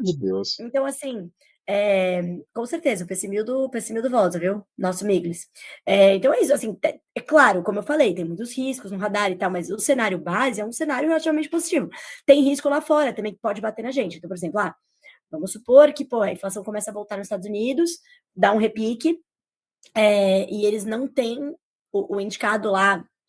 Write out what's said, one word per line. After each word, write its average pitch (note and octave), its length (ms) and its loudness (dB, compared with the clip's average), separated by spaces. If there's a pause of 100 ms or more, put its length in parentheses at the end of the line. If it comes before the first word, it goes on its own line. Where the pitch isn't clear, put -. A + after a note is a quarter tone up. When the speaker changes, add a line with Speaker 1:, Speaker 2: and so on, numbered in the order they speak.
Speaker 1:
de F3+ 180 -2
Deus. F#2+ 400 -4
Speaker 2:
Então, B3 260 -2
assim, B3+ 460 -8 (340)
é, F#3+ 560 2 (320)
com A#3 120 -6
certeza, A#3+ 400 -2
o - 20 -18
P F#3+ 60 -6
S F#3 120 -6
Mildo, G#3+ 380 -2
o C4 60 -2
P B3+ 80 -6
S A3 160 -8
Mildo A3+ 160 -2
volta, G3 280 2
viu? F#3+ 240 -2 (160)
Nosso F#3 280 -4
Miglis. F3 420 -2 (380)
É, G3 300 6
então B3+ 180 2
é A#4+ 80 2
isso, C#4 120 4
assim, A3 200 -2
te-, - 260 -6 (160)
é A#3 60 -6
claro, A#3+ 420 6
como G3+ 160 -2
eu G#3 40 -8
falei, C#4+ 300 2
tem F3 120 -4
muitos E3+ 260 -8
riscos C4 400 -6
no G3 60 -8
radar G3+ 340 0
e F3+ 60 -6
tal, F#3 120 -2
mas F3+ 200 -6
o G#3+ 100 -6
cenário A3+ 380 2
base G3 420 -2
é G#3 60 -4
um A#3 80 -10
cenário D4 340 -2
relativamente D#4 420 0
positivo. D#4+ 400 -2 (360)
Tem C#4+ 180 8
risco C#4 240 0
lá D4 140 0
fora D4+ 320 0
também G#3 200 -8
que - 60 -20
pode G3+ 220 -4
bater G#3+ 220 -8
na B3 80 -8
gente. A#3+ 260 -4
Então, F3 100 -18
por F#3 80 -10
exemplo, E3 240 -6
ah, D#3+ 160 -4 (560)
vamos D#3+ 220 -8
supor C#4 400 8
que, C#4+ 100 -8
pô, A#3 180 -4
a F#3 120 0
inflação F#3+ 320 -8
começa G#3 260 -8
a - 20 -12
voltar G#3 220 -10
nos G3 120 -8
Estados F#3+ 200 -8
Unidos, B3 440 0 (440)
dá G3 160 4
um A3 60 2
repique, A3+ 640 -2 (760)
é, G3 580 4
e G#3 120 0
eles G#3 180 2
não A3 240 -4
têm C4+ 480 -4 (380)
o, G3 240 -2
o - 20 -2
indicado G#3 520 -2
lá G3 340 2 (240)